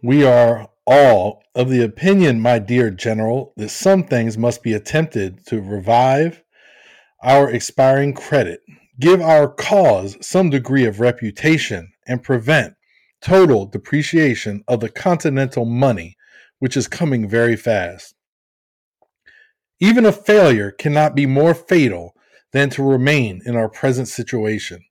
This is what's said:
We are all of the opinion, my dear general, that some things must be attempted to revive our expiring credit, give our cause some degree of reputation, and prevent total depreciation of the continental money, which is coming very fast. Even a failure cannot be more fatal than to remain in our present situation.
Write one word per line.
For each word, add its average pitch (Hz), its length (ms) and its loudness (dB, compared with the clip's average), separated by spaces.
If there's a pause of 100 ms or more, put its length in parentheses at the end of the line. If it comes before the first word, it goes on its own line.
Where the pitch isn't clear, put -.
We 139 200 2
are 120 460 2 (160)
all 120 560 4 (140)
of 127 140 -2
the 127 140 2
opinion, 156 580 0
my 120 180 2
dear 113 320 0
general, 110 680 -6
that 107 120 -10
some 196 340 0
things 113 340 -4
must 117 240 -4
be 113 120 -4
attempted 107 720 -6
to 110 140 -6
revive 120 800 -2 (800)
our 139 260 4
expiring 135 640 0
credit, 107 460 -4 (400)
give 175 220 4
our 156 260 4
cause 113 800 0
some 185 240 0
degree 135 360 0
of 104 140 -4
reputation, 117 920 -2 (160)
and 123 140 -6
prevent 127 540 -2 (460)
total 156 440 4
depreciation 127 1040 -4
of 120 140 -2
the 113 80 -8
continental 135 760 -4
money, 117 500 -2 (440)
which 135 180 -4
is 127 100 -4
coming 127 400 -4
very 117 280 0
fast. 95 580 -6 (1700)
Even 226 260 4
a 202 60 6
failure 135 600 2
cannot 151 440 -2
be 143 100 0
more 143 280 2
fatal 139 600 -2 (380)
than 139 180 0
to 139 140 -6
remain 131 600 0
in 120 100 -6
our 113 140 -2
present 127 380 -4
situation. 107 840 -8